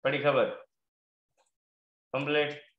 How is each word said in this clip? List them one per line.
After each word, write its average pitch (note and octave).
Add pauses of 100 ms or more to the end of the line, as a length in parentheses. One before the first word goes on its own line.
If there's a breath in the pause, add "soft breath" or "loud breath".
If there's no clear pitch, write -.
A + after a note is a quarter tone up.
પડી C#3
ખબર? C3+ (1600)
complete? D3 (260)